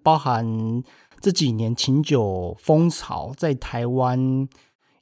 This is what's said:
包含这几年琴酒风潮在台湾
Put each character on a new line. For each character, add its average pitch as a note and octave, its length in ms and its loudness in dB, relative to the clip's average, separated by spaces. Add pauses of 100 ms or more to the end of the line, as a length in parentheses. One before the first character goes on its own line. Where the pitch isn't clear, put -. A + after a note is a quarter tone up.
包 D#3+ 160 4
含 A2+ 640 -2 (380)
这 G3+ 100 2
几 D3+ 220 2
年 A2 220 -2
琴 C3+ 280 2
酒 F#2+ 560 -2
风 D#3+ 320 4
潮 - 460 -8
在 D#3 180 0
台 A#2+ 320 -6
湾 C3 600 0 (520)